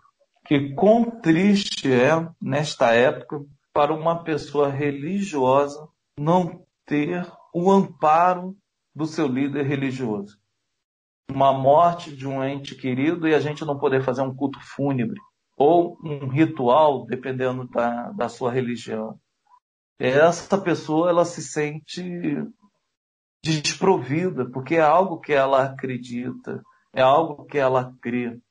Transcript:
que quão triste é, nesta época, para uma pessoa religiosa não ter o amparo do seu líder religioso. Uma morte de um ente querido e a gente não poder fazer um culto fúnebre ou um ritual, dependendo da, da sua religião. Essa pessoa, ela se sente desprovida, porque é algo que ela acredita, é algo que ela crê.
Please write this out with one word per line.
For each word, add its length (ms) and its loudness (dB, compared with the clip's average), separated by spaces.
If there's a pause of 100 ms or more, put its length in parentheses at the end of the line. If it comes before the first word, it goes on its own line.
(460)
que 280 0
quão 480 2
triste 720 2
é, 200 4 (300)
nesta 500 0
época, 520 2 (280)
para 220 2
uma 300 -2
pessoa 460 -2
religiosa 1160 -2 (300)
não 480 0 (200)
ter 400 -2 (280)
o 180 2
amparo 840 2 (400)
do 100 -4
seu 220 -2
líder 360 -2
religioso. 760 -4 (880)
Uma 220 4
morte 640 4
de 100 -14
um 180 -4
ente 320 -8
querido 520 -2
e 80 4
a 40 4
gente 260 -4
não 120 -4
poder 240 2
fazer 200 -2
um 120 -2
culto 280 -6
fúnebre 580 -4 (380)
ou 460 4
um 240 -8
ritual, 760 2
dependendo 640 -6
da, 440 -4
da 180 -4
sua 220 -4
religião. 680 -6 (800)
Essa 580 2
pessoa, 520 0
ela 160 2
se 160 -8
sente 960 -6 (1080)
desprovida, 1080 -2
porque 260 -6
é 60 4
algo 380 2
que 140 -4
ela 300 4
acredita, 960 -8 (320)
é 80 -2
algo 440 2
que 120 -8
ela 440 0
crê. 360 -6 (140)